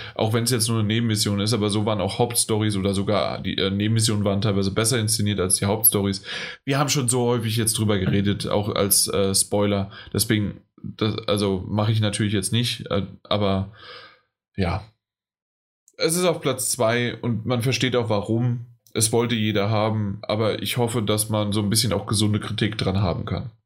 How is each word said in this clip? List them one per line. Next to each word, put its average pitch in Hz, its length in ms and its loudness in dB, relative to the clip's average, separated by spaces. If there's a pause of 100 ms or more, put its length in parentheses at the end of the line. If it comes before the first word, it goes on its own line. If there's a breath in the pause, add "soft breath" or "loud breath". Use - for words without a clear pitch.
(140 loud breath)
auch 107 200 0
wenn's 120 180 2
jetzt 117 160 0
nur 113 100 0
eine 107 100 0
Nebenmission 107 520 0
ist, 107 120 0
aber 104 200 2
so 107 120 0
waren 107 160 0
auch 92 200 -2
Hauptstories 110 580 2
oder 98 160 0
sogar 95 480 0
die, - 160 -4
äh, 95 140 2
Nebenmissionen 107 520 2
waren 101 160 2
teilweise 98 300 0
besser 113 300 0
inszeniert 104 400 0
als 90 160 0
die - 100 -2
Hauptstories. 101 580 2 (400 loud breath)
Wir 135 140 -2
haben 143 120 0
schon 131 200 0
so 123 160 4
häufig 113 320 0
jetzt 113 220 2
drüber 104 180 2
geredet, 98 500 2
auch 104 220 0
als, - 380 2
äh, 98 260 0
Spoiler. 101 560 0 (240 loud breath)
Deswegen, 104 480 0 (220)
das, - 440 -4
also 101 400 0
mache 104 240 0
ich 110 100 2
natürlich 104 320 0
jetzt 95 180 0
nicht, 117 400 -2
äh, 95 160 -2 (160)
aber 98 480 0 (840 loud breath)
ja. 90 280 -2 (1160)
Es 165 140 0
ist 180 100 2
auf 165 160 2
Platz 131 300 -2
zwei 120 460 0
und 117 280 -2
man 123 160 0
versteht 127 340 0
auch, 113 140 0
warum. 117 560 0 (280)
Es 110 200 0
wollte 117 220 2
jeder 107 340 0
haben, 107 540 0
aber 107 380 0
ich - 140 -4
hoffe, 117 260 0
dass 107 280 0
man 104 240 0
so 107 80 2
ein 101 80 0
bisschen 110 240 2
auch 101 140 -2
gesunde 107 340 2
Kritik 107 360 -4
dran 95 240 0
haben 85 220 0
kann. - 280 -6 (140)